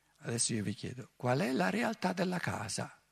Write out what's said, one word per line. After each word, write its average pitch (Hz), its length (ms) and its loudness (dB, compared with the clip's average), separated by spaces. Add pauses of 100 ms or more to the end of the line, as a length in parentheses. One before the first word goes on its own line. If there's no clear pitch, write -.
(180)
Adesso 117 340 0
io 110 100 0
vi 101 120 0
chiedo, - 420 -10
qual 123 220 2
è 233 140 2
la 190 180 4
realtà 214 420 0
della 180 260 0
casa? 98 560 -4 (180)